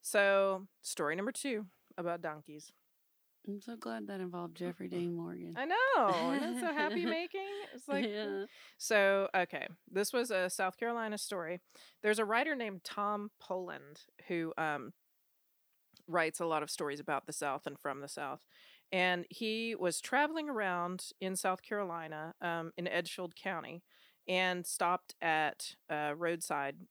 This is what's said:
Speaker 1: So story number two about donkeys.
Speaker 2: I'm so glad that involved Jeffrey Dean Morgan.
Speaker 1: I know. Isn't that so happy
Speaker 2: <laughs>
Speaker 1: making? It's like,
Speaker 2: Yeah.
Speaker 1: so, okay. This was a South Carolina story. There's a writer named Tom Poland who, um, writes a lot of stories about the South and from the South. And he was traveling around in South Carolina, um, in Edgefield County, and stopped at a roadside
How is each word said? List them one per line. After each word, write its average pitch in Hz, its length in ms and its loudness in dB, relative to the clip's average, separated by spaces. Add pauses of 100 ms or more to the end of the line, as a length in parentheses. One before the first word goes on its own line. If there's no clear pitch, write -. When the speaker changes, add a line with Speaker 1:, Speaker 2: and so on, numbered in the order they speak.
Speaker 1:
So 196 640 6 (160)
story 156 340 0
number 202 160 -2
two 214 340 -2 (320)
about 175 240 -2
donkeys. 151 500 -8 (720)
Speaker 2:
I'm 202 140 -6
so 233 160 -12
glad 226 300 -6
that 196 140 -6
involved 175 360 -6
Jeffrey 175 320 -6
Dean 175 280 -2
Morgan. 170 400 -8
Speaker 1:
I 247 100 -2
know. 311 680 4
Isn't 277 200 0
that 247 60 -4
so 339 140 0
happy 302 300 2
Speaker 2:
<laughs> - 20 2
Speaker 1:
making? 339 340 -2 (340)
It's 247 140 -16
like, 277 180 2
Speaker 2:
Yeah. 208 380 -2 (340)
Speaker 1:
so, 196 560 6
okay. 180 320 2 (240)
This 202 220 0
was 240 180 0
a 185 180 2
South 185 300 -2
Carolina 233 400 -2
story. 180 420 -4 (420)
There's 214 160 6
a 226 60 4
writer 247 300 4
named 214 300 -4
Tom 208 460 0 (100)
Poland 151 600 -8 (260)
who, 165 280 0
um, 147 360 -2 (1120)
writes 165 340 2
a 175 60 0
lot 156 160 2
of 147 80 -6
stories 147 300 -4
about 147 260 -2
the 151 60 -10
South 135 340 -4
and 143 120 -8
from 139 220 -6
the 139 80 -10
South. 139 320 -8 (520)
And 180 380 2
he 226 440 -2
was 180 260 0
traveling 302 480 0
around 180 580 -2 (140)
in 190 160 -2
South 185 260 0
Carolina, 165 760 -6
um, 165 360 -2
in 175 100 -4
Edgefield 175 480 -2
County, 165 480 -8 (460)
and 180 380 2
stopped - 540 0
at 156 540 0 (140)
a 151 260 0
roadside 160 600 -2 (140)